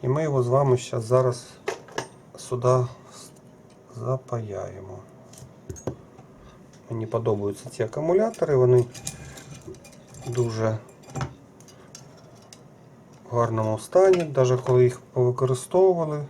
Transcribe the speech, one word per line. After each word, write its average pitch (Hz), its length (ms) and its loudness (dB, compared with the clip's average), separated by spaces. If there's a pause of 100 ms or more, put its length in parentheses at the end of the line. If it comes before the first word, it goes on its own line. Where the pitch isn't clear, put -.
І 131 60 -2
ми 143 140 0
його 143 200 0
з 120 60 0
вами 131 280 4
щас 117 280 -6
зараз 127 420 2 (880)
сюди 123 500 0 (1080)
запаяємо. 98 1000 -8 (1900)
Мені 113 160 -6
подобаються 107 640 -2
ці - 120 -6
акумулятори, 160 760 0
вони 123 280 6 (1400)
дуже 113 520 -2 (2500)
в 117 60 -2
гарному 113 420 0
стані. 175 580 4
Навіть 127 240 4
коли 123 240 4
їх 123 160 0
повикористовували 147 1300 0